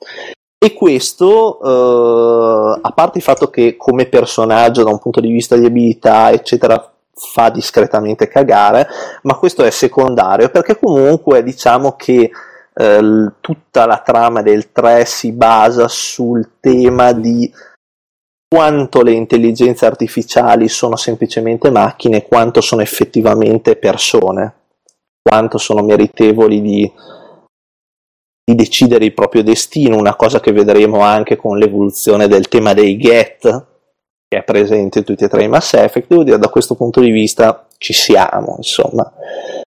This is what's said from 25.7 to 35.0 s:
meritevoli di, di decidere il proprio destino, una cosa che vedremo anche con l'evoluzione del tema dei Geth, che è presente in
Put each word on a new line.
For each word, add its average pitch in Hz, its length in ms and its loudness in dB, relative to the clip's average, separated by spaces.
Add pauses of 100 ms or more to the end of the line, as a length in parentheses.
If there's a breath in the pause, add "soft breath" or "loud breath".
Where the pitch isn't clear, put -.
meritevoli 107 760 2
di, 104 320 -2 (1500 loud breath)
di 117 140 0
decidere 117 480 0
il 107 100 -2
proprio 107 300 0
destino, 113 520 0
una 101 200 0
cosa 113 240 0
che - 100 0
vedremo 104 500 2
anche 107 360 0
con 104 220 -6
l'evoluzione 101 680 0
del 101 220 2
tema 107 260 -2
dei 101 220 2
Geth, 117 680 0 (600)
che 101 100 -6
è - 40 -12
presente 101 560 -2
in 107 60 -4